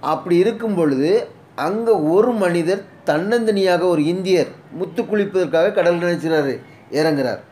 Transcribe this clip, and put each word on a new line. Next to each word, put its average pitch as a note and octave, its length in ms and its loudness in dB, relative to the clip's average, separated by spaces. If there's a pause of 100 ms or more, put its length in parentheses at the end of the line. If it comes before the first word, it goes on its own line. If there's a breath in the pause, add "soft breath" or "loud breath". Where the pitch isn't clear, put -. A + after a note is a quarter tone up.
அப்படி D#3+ 360 -2
இருக்கும் A3 380 0
பொழுது E3 540 0 (280)
அங்க G3+ 440 0
ஒரு F#3+ 320 2
மனிதர் F3+ 520 0 (220)
தன்னந்தனியாக F#3+ 760 0
ஒரு F3 200 2
இந்தியர் F3 460 0 (240)
முத்து F3+ 300 -6
குளிப்பதற்காக F#3+ 720 0
கடல் F3 260 2
நினைச்சிறாரு, D#3+ 560 0 (360 loud breath)
இறங்குறார். C#3 600 -2